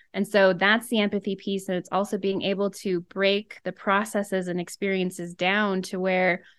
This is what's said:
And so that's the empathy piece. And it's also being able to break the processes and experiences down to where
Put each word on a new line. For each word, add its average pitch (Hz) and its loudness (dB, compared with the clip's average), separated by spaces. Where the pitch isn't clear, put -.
And 196 -2
so 190 6
that's 202 2
the 226 2
empathy 202 0
piece. 190 -4
And 185 -2
it's 175 -8
also 202 0
being 190 -2
able 196 0
to 185 -4
break 196 -2
the 180 -6
processes 202 0
and 180 -2
experiences 180 -4
down 190 0
to 185 -6
where 185 2